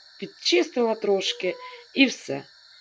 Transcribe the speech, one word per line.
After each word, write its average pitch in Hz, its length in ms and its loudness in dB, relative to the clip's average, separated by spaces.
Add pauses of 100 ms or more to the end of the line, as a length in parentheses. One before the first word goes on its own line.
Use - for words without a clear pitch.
(200)
підчистила 240 760 0
трошки 196 600 0 (380)
і 269 120 6
все. 139 380 -2 (380)